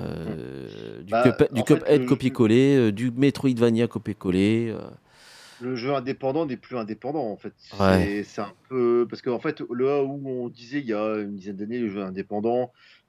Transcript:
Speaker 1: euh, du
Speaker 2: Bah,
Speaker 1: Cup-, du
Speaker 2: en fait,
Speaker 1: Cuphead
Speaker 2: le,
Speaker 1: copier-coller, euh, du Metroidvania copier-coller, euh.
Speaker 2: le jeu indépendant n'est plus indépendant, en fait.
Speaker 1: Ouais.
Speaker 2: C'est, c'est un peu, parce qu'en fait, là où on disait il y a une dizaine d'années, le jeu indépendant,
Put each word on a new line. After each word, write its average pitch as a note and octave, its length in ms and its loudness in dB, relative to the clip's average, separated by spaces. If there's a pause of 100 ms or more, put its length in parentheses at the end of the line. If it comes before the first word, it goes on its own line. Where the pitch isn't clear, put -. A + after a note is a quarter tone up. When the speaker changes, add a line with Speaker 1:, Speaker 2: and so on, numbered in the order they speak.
Speaker 1:
euh, C2 1000 -10
du F#2 80 -16
Speaker 2:
Bah, A2+ 140 2
Speaker 1:
Cup-, C3+ 280 4
du A2+ 100 0
Speaker 2:
en - 20 -6
fait, D3 160 6
Speaker 1:
Cuphead C#3+ 220 4
Speaker 2:
le, B2 40 -2
Speaker 1:
copier-coller, B2+ 680 4
euh, A2+ 160 4
du A#2 180 -2
Metroidvania A#2+ 800 2
copier-coller, G#2 840 0
euh. - 160 -10 (760)
Speaker 2:
le B2+ 140 -4
jeu B2+ 180 -4
indépendant C3+ 500 -2
n'est B2+ 140 -6
plus - 180 -12
indépendant, A#2+ 480 -6
en G#2 120 -6
fait. - 180 -14 (260)
Speaker 1:
Ouais. F#2+ 240 4
Speaker 2:
C'est, G2+ 200 -4
c'est - 180 -12
un G2+ 100 -12 (160)
peu, A#2+ 400 2
parce - 140 -12
qu'en A#2+ 160 -2
fait, D3+ 240 -6 (120)
là C3+ 280 0
où C#3 260 -6
on B2 220 -6
disait A#2+ 300 -8
il C3 60 -8
y A2 60 -2
a G#2+ 240 -2
une G2+ 200 -6
dizaine G2 200 -10
d'années, G#2+ 220 -6
le A#2 100 -2
jeu G2+ 140 -4
indépendant, G#2 680 -2 (360)